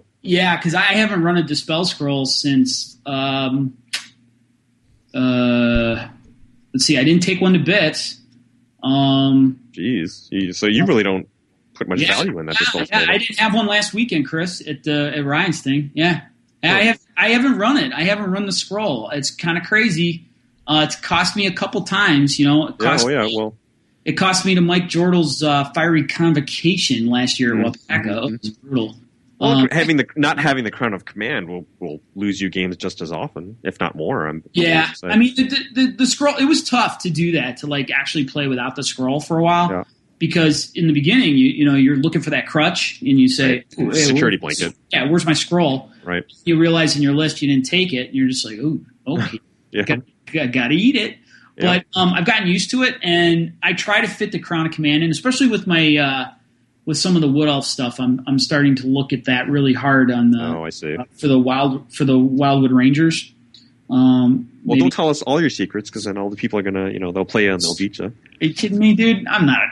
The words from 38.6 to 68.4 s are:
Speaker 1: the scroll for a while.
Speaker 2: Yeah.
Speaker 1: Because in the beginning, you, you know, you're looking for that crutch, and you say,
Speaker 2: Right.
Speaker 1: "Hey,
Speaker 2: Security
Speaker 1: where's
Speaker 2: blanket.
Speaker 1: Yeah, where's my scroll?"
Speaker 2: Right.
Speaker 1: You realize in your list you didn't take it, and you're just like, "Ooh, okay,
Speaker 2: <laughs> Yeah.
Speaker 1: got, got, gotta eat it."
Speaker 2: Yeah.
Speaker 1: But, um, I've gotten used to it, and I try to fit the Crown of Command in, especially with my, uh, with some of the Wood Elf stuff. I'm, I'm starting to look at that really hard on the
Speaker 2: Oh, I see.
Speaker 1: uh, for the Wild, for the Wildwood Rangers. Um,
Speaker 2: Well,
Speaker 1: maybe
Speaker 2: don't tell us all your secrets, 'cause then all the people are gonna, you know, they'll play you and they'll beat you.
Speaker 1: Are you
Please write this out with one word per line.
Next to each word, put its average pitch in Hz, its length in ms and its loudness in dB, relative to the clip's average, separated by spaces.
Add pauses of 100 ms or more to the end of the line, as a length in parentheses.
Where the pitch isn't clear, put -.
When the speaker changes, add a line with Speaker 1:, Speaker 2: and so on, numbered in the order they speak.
Speaker 1:
the 143 80 -8
scroll 131 380 -4
for 160 160 -2
a 165 60 2
while. 175 260 2
Speaker 2:
Yeah. 90 140 -4 (360)
Speaker 1:
Because 160 540 0
in 165 140 0
the 156 60 4
beginning, 151 440 2
you, 131 80 6
you 131 180 2
know, 143 120 4
you're 139 220 4
looking 156 260 0
for - 80 -6
that 131 160 -4
crutch, - 540 -2
and 139 180 4
you 127 80 8
say, 127 360 2 (140)
Speaker 2:
Right. - 180 -2
Speaker 1:
"Hey, 160 60 2
Speaker 2:
Security 131 400 2
Speaker 1:
where's 76 180 -6
Speaker 2:
blanket. 82 160 -4 (160)
Speaker 1:
Yeah, 135 200 0
where's 165 160 2
my 160 60 2
scroll?" 147 580 0 (120)
Speaker 2:
Right. 87 200 -4 (200)
Speaker 1:
You 165 140 2
realize 165 380 2
in 143 80 0
your 139 100 2
list 151 300 -2
you 143 40 0
didn't 135 200 2
take 180 260 0
it, 127 140 -6
and - 80 -16
you're 131 120 2
just 127 160 -2
like, 110 140 -12
"Ooh, 143 260 -4 (220)
okay, 120 340 -6 (160)
Speaker 2:
<laughs> - 160 -20
Yeah. 104 120 -2
Speaker 1:
got, 131 160 -2 (340)
got, 147 200 -2
gotta 127 200 0
eat 226 220 2
it." 220 220 -6 (380)
Speaker 2:
Yeah. 180 280 0 (100)
Speaker 1:
But, 190 60 -4
um, 180 160 2
I've 175 100 -2
gotten 214 220 0
used 185 240 -2
to 254 100 0
it, 254 220 0
and 170 580 0
I 185 120 -2
try 208 280 0
to 226 60 -2
fit 208 240 -6
the 175 80 -6
Crown 165 260 -4
of 160 60 -4
Command 151 320 0
in, 165 80 0
especially 262 380 0
with 202 180 -2
my, 160 300 4
uh, 135 340 -2 (540)
with 156 120 -2
some 185 180 2
of 165 60 4
the 151 60 2
Wood 147 200 2
Elf 139 180 0
stuff. - 340 -6
I'm, 127 260 0
I'm 135 140 0
starting 143 380 2
to 127 100 -6
look 139 260 0
at 123 120 -6
that 127 240 0
really 143 240 2
hard 131 380 4
on 120 200 4
the 113 120 2
Speaker 2:
Oh, 80 220 -6
I 80 60 -8
see. 78 260 -8
Speaker 1:
uh, 123 140 -8
for - 160 -4
the 135 100 6
Wild, 131 560 0
for 151 120 -2
the 131 120 4
Wildwood 135 540 4
Rangers. 143 600 4 (600)
Um, 127 580 4 (160)
Speaker 2:
Well, 120 120 2
Speaker 1:
maybe - 20 6
Speaker 2:
don't 131 140 4
tell 165 160 0
us 143 120 -2
all 143 180 0
your 165 120 2
secrets, 104 400 -6
'cause 107 140 -10
then 101 120 -6
all 101 140 -6
the 104 60 -10
people 110 200 -4
are 101 60 -2
gonna, 95 260 -4
you 101 80 -8
know, 92 140 -6
they'll 95 120 -2
play 104 200 -2
you 98 100 2
and 90 80 -4
they'll 85 140 -4
beat 98 240 -6
you. 92 60 -6
Speaker 1:
Are 113 80 -10 (260)
you 160 160 -2